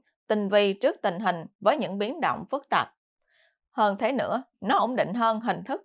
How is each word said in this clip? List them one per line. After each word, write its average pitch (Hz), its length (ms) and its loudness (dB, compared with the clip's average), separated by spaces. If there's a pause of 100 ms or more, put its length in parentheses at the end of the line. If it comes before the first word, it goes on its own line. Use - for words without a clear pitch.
(280)
tinh 208 220 0
vi 202 240 4
trước 262 280 0
tình 185 180 -2
hình 180 260 -2 (140)
với 269 180 2
những 190 200 -4
biến 254 240 -4
động 170 300 -2
phức 277 180 -6
tạp. 160 180 2 (840)
Hơn 202 260 2
thế 233 140 0
nữa, 233 320 -2 (180)
nó 202 160 2
ổn 226 180 0
định 175 180 0
hơn 226 260 0
hình 185 240 -4
thức - 200 -8